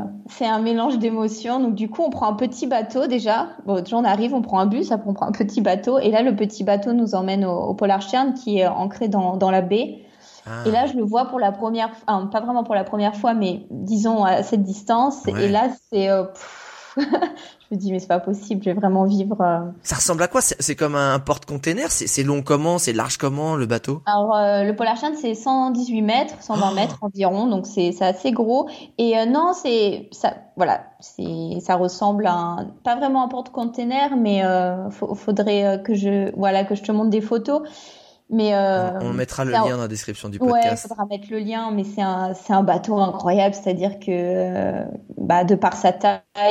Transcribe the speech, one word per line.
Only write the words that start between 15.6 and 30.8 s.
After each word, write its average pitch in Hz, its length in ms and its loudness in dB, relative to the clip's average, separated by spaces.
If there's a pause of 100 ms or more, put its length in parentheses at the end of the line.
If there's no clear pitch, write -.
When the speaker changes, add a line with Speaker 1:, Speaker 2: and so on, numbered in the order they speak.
Speaker 1:
c'est, 196 160 2
euh, 190 140 4
pff, - 400 -12 (340)
<laughs> - 0 -
je - 760 -4
me - 20 -4
dis, 190 140 -4
mais 185 80 -2
c'est 180 80 -8
pas 180 140 2
possible, 202 440 -4
je 190 60 2
vais 175 60 0
vraiment 190 280 2
vivre, 196 360 0
euh. 175 180 2 (240)
Speaker 2:
Ça - 140 -4
ressemble 170 260 0
à 180 60 2
quoi ? 254 120 2
C'est, - 220 0
c'est 143 140 -2
comme 147 180 0
un 139 240 2
porte-container ? 147 720 -2
C'est, - 160 -2
c'est 143 160 0
long 143 200 0
comment ? 156 360 2
C'est 127 140 0
large 113 260 -2
comment, 147 380 -2
le 127 100 0
bateau ? 123 400 -2
Speaker 1:
Alors, 208 300 2
euh, 202 260 2
le 208 140 0
Polarstern, 240 440 -2
c'est 233 140 -2
cent 262 380 0
dix-huit 240 300 0
mètres, 240 380 2
cent - 140 -6
vingt 196 200 0
mètres 196 280 -2
Speaker 2:
Oh. 214 40 -6
Speaker 1:
environ, 196 420 0
donc 190 180 0
c'est, 175 240 0
c'est - 160 -2
assez 196 240 0
gros. 240 380 0 (300)
Et, 226 200 2
euh, 226 80 2
non, 302 260 4
c'est, 233 600 0
ça, - 220 -2 (220)
voilà, 156 280 0 (160)